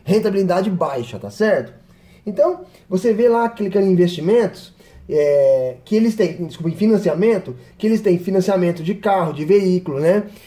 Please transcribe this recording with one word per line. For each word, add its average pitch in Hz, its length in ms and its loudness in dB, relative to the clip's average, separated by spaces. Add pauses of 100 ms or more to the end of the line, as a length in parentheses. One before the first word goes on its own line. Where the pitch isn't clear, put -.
rentabilidade 196 640 0
baixa, 139 500 -4
tá 101 100 -12
certo? 202 440 0 (520)
Então, 311 360 -4 (260)
você 185 260 0
vê 233 140 2
lá, 233 220 2
clicando 196 380 -2
em 190 40 2
investimentos, 180 880 0 (300)
é, 139 760 2
que 208 120 -4
eles 226 200 2
têm, 175 300 -2
desculpa, 165 240 -6
em - 80 -8
financiamento, 196 800 0 (220)
que 214 100 -2
eles 220 120 2
têm 180 200 2
financiamento 180 640 0
de 180 100 -2
carro, 185 400 0
de 147 100 -8
veículo, 180 560 2
né? 190 260 2 (220)